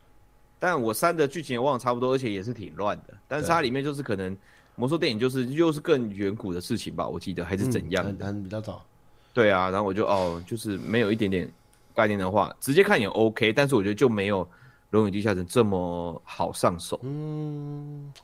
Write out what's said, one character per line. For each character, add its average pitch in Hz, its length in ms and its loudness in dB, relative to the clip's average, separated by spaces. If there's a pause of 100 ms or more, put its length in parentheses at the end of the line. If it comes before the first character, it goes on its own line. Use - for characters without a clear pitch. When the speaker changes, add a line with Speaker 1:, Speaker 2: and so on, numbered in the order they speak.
(580)
Speaker 1:
但 170 220 2
我 110 140 0
三 170 200 2
的 151 140 2
剧 165 140 -8
情 131 100 -6
也 120 60 -2
忘 135 160 2
了 120 40 -2
差 123 140 0
不 120 80 -2
多， 127 140 2
而 - 20 4
且 127 160 -2
也 95 100 -4
是 117 120 -6
挺 92 220 -12
乱 95 200 -2 (100)
的。 - 80 -20 (140)
但 143 100 -4
是 151 80 -2
它 170 140 4
里 127 100 0
面 135 140 -2
就 147 80 -2
是 143 100 -6
可 113 140 -4
能 95 180 -4 (400)
魔 120 140 -2
兽 160 80 0
电 160 160 0
影 107 60 -4
就 127 100 2
是 131 180 -2
又 160 240 2
是 151 100 -2
更 131 300 2
远 98 240 -2
古 98 200 -6
的 90 60 -6
事 104 180 -4
情 82 180 -10
吧， 82 100 -2
我 87 140 -6
记 95 140 -8
得 85 100 -4
还 95 120 -4
是 107 100 0
怎 95 240 -2
样 90 140 0
的。 101 80 -4
Speaker 2:
嗯， 98 140 -8
很， 101 80 -6
很 101 100 -8
比 92 40 -12
较 107 100 -8
早。 98 240 -12 (520)
Speaker 1:
对 110 160 6
啊， 92 180 4
然 95 100 0
后 104 80 0
我 95 60 0
就， 101 140 0
哦， 90 400 2
就 117 100 -8
是 107 220 -4
没 113 220 0
有 104 120 2
一 113 40 0
点 107 140 0
点 90 220 -2 (420)
概 110 120 4
念 104 120 2
的 92 120 -2
话， 95 280 2
直 - 140 -2
接 175 100 8
看 190 160 4
也 107 100 2
OK， 110 440 4
但 143 160 4
是 135 60 2
我 104 80 4
觉 101 80 0
得 104 40 0
就 131 140 6
没 104 200 0
有。 95 200 0 (420)
《龙 107 160 4
与 98 40 0
地 101 100 -2
下 104 140 2
城》 90 120 -2
这 120 160 4
么 87 640 -2
好 - 300 -4
上 92 260 2
手。 - 220 -6
Speaker 2:
嗯， 147 1080 -8 (140)